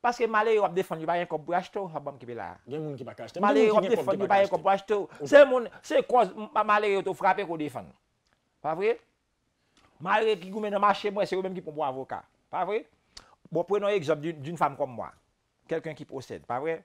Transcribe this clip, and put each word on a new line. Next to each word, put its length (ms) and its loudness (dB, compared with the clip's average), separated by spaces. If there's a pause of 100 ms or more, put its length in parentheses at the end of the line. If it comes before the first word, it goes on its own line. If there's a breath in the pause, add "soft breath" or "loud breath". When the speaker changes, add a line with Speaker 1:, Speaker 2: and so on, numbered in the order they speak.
Speaker 1:
Paske 240 0
ah, 60 -4
maleri 320 2
wap 100 -2
defon 260 -2
jibayen 280 -2
kopu 260 -6
ashten 380 -4
Mwen 760 -12
Speaker 2:
gen 160 -8
moun 140 -8
ki 60 -12
Speaker 1:
baka 240 -12
ashten 160 -4
Maleri 280 4
wap 120 4
defon 380 0
jibayen 280 4
kopu 200 0
ashten 380 0 (180)
Se 200 10
moun, 220 0 (160)
se 240 2
kwa 560 2
maleri 380 2
wap 160 -4
frape 280 2
kwa 120 -6
defon 340 -8 (720)
Pa 120 -2
vre? 220 0 (1040)
Malere 360 2
ki 120 -14
goumen 200 -6
nan 120 0
mache, 280 2
m 80 -6
wè 80 0
se 80 -4
yo 80 -2
menm 120 -6
ki 80 -10
pran 120 -12
bon 120 -2
avoka, 340 -8 (300)
pa 160 -2
vre? 160 -4 (680 loud breath)
Bon 160 -2
prenon, 240 0
egzanp 320 0
di, 120 -6
di 240 -10
fam 200 0
kòm 160 -6
mwa 160 -10 (580)
kelken 280 -6
ki 120 -16
posèd, 400 -14
pa 140 -4
vre? 220 -6